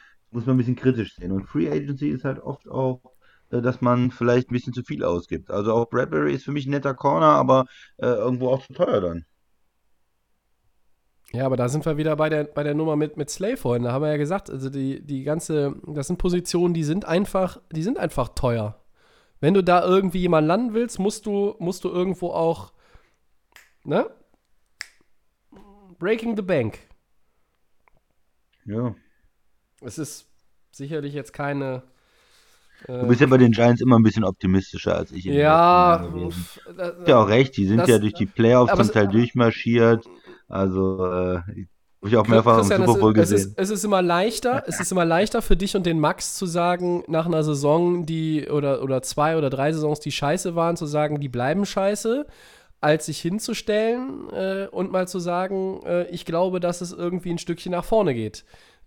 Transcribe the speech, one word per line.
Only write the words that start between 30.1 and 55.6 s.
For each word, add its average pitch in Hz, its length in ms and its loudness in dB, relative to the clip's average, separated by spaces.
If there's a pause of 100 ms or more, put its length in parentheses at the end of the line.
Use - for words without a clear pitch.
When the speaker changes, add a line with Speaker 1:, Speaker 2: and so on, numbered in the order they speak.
Speaker 2:
sicherlich 143 420 -10
jetzt 139 180 -12
keine, 139 500 -6 (1160)
Speaker 1:
Du 123 100 -2
bist 120 120 6
ja 143 60 6
Speaker 2:
äh, - 0 -
Speaker 1:
bei 131 120 6
den 123 140 8
Giants 117 300 4
immer 127 160 6
ein 113 40 8
bisschen 107 220 2
optimistischer 95 720 0
als 82 160 -6
ich 92 140 -12
in 143 80 -2
den 147 100 4
Speaker 2:
Ja, 151 40 4
Speaker 1:
letzten 170 280 6
Jahren 175 260 6
gewesen. 170 460 -8
Speaker 2:
pf, - 100 -20 (180)
da, 175 240 -6
Speaker 1:
Hast 175 80 -8
ja 131 140 10
auch 101 60 2
recht, 123 280 4
die 98 100 0
sind 110 200 4
Speaker 2:
das - 20 2
Speaker 1:
ja 117 100 2
durch 104 160 -2
die 101 120 -2
Playoffs 117 480 4
Speaker 2:
aber 185 80 4
Speaker 1:
zum 104 80 2
Speaker 2:
es - 0 -
Speaker 1:
Teil 104 180 2
durchmarschiert. 117 1000 2 (380)
Also, 95 580 -2
äh, 90 600 -4 (360)
hab 101 60 -8
ich 113 80 4
auch 110 60 6
Speaker 2:
Chris-, 107 80 0
Speaker 1:
mehrfach 113 240 6
im 113 60 6
Speaker 2:
Christian, 101 260 4
Speaker 1:
Super 110 140 6
Bowl 110 180 6
Speaker 2:
es 95 120 6
ist, 101 120 4
Speaker 1:
gesehen. 98 140 -8
Speaker 2:
es 196 140 -2
ist 202 140 -4
immer 202 180 2
leichter, 220 640 0
es - 140 -6
ist 185 100 -6
immer 185 140 2
leichter 185 380 0
für - 140 6
dich 190 200 0
und 190 80 -2
den 170 160 0
Max 156 340 -2
zu 196 120 -6
sagen, 175 640 -2
nach 160 180 0
einer 160 160 0
Saison, 156 640 2
die, 160 420 -2
oder, 139 340 -2
oder 131 200 -2
zwei 156 340 0
oder 147 140 0
drei 139 220 0
Saisons, 151 280 -2
die 147 120 -8
scheiße 170 420 -2
waren, 170 220 0
zu 165 100 -6
sagen, 147 340 -2
die 143 80 -6
bleiben 131 380 -2
scheiße, 208 600 -2 (540)
als 156 240 2
sich 156 160 -8
hinzustellen, 220 1120 -4
äh, 190 400 -6
und 185 200 -4
mal 185 160 -2
zu 185 120 -8
sagen, 185 640 -4